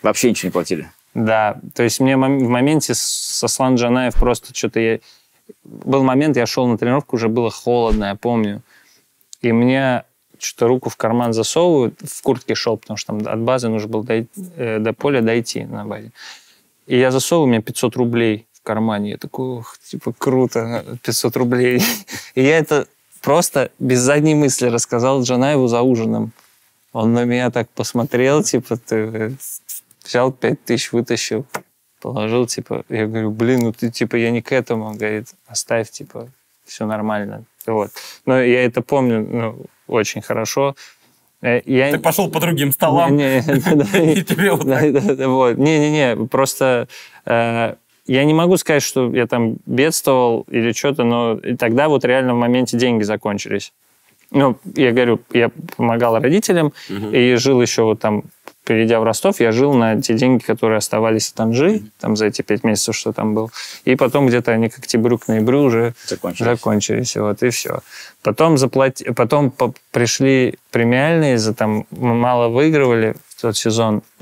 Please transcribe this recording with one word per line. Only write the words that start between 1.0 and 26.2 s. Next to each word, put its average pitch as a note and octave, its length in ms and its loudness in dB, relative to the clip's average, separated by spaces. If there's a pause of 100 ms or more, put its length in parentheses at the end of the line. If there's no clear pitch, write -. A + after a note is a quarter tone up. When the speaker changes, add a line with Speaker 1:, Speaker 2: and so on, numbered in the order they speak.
Speaker 2:
Да. A2 440 0 (180)
То - 80 0
есть A2+ 160 0
мне C3+ 160 2
мом-, C3+ 240 0
в B2 100 0
моменте C3 440 0
с-, - 500 -6
Аслан C3 320 0
Джанаев A#2+ 400 0
просто - 380 2
чё-то A2+ 260 -4
я, A2+ 200 0 (640)
был - 400 -2
момент, C3 340 2
я A#2 80 2
шёл B2 220 -2
на A#2 100 0
тренировку, B2 400 -2
уже A2+ 100 -2
было A2+ 240 0
холодно, A2+ 540 0
я G2 100 -4
помню. A2+ 460 -4 (800)
И A#2 100 0
мне B2+ 520 2 (360)
чё-то - 280 -2
руку B2+ 220 0
в - 60 -10
карман A#2 380 0
засовывают, C3+ 680 0
в - 200 -14
куртке B2 340 -2
шёл, A2 220 -4
потому - 200 -12
что - 160 -12
там G#2+ 200 -6
от A2+ 60 -4
базы A#2+ 300 -2
нужно G#2+ 200 -4
было A2 140 -4
дой-, A2+ 240 -4 (300)
э, A2+ 220 -4
до A2 140 -2
поля C#3+ 280 -2
дойти A#2 440 -2
на A2 200 -10
базе. G#2+ 260 -12 (760)
И C3 100 0
я B2+ 140 4
засовываю, C#3+ 360 2
у B2+ 40 4
меня A2+ 100 2
пятьсот B2 360 -4
рублей A#2 560 0
в - 100 -20
кармане. G#2+ 480 -2
Я - 60 -10
такой: C3 420 -8
«Ух, - 200 -18
типа, - 380 -10
круто, A#2+ 680 0 (200)
пятьсот A#2 340 -2
рублей». B2+ 440 2 (260)
<laughs> - 280 -16
И C3 80 2
я D3 160 4
это D3 280 0 (340)
просто - 580 0
без B2+ 200 2
задней D3 360 4
мысли C3+ 320 2
рассказал B2 560 0
Джанаеву C3 440 2
за A#2 140 2
ужином. A2+ 500 0 (600)